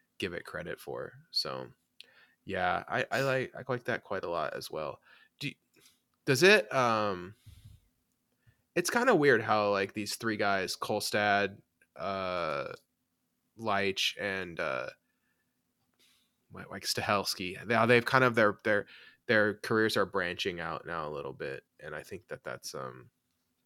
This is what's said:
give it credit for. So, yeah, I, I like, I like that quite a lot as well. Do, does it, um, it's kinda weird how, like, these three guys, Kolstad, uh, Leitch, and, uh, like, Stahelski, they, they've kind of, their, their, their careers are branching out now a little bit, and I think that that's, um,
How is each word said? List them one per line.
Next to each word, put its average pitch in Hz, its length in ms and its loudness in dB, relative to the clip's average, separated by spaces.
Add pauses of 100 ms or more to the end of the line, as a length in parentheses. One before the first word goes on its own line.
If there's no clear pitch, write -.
(180)
give 90 160 -6
it 87 120 -8
credit 85 340 -10
for. - 340 -10 (180)
So, 65 360 -4 (760)
yeah, 90 440 0
I, 123 240 -2
I 123 100 0
like, 131 340 -2
I - 120 -12
like 123 180 -4
that - 180 -4
quite 95 200 -6
a 90 60 -6
lot 82 260 -4
as - 140 -10
well. 76 300 -8 (400)
Do, 147 100 -6 (760)
does 135 180 4
it, 202 300 6
um, 107 600 0 (1400)
it's 175 140 -2
kinda 247 240 4
weird 139 280 6
how, 107 300 2
like, 98 220 0
these 101 220 -6
three 113 200 -2
guys, 98 400 0
Kolstad, 104 840 0 (380)
uh, 90 760 -4 (840)
Leitch, 98 640 -2
and, 92 400 -6
uh, 65 280 -4 (1800)
like, 98 140 -10
Stahelski, - 840 -2
they, 113 200 4
they've 120 180 6
kind 131 200 4
of, 123 100 2
their, 104 300 4
their, 104 220 2 (400)
their 107 280 4
careers 110 420 2
are 101 100 2
branching 90 540 -4
out 80 260 -6
now 80 220 -6
a 78 60 -8
little 69 180 -8
bit, 67 300 -8 (160)
and 76 160 -12
I 76 80 -10
think - 260 -16
that 76 160 -12
that's, - 300 -10
um, 64 360 -10 (560)